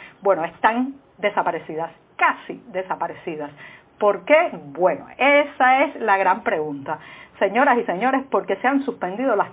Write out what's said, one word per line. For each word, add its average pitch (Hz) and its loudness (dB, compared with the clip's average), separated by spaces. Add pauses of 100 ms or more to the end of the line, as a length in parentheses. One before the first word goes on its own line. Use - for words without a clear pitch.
(220)
Bueno, 180 2
están 247 -2 (220)
desaparecidas, 165 -4 (240)
casi - -2
desaparecidas. 170 -8 (480)
¿Por 196 2
qué? 311 4
Bueno, 156 -2 (120)
esa 277 4
es 311 -6
la 220 0
gran 190 2
pregunta. 151 -4 (400)
Señoras 240 2
y 233 0
señores, 247 -2
porque 196 -2
se 240 -2
han 277 0
suspendido 220 -4
las 190 0